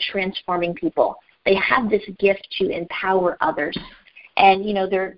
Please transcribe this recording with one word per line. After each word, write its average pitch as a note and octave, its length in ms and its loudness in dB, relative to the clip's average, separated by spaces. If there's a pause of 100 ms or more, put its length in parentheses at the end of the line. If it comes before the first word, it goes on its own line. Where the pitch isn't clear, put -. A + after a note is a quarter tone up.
(100)
transforming F3+ 640 -4
people. D3 420 0 (280)
They G3 120 4
have A3 340 0
this G3+ 120 2 (160)
gift G3 300 0 (100)
to F#3+ 120 0
empower F3+ 720 -2
others. D3+ 360 -2 (600)
And, G3 280 6
you G#3 100 -2
know, F#3+ 140 0
they're, F#3+ 280 -2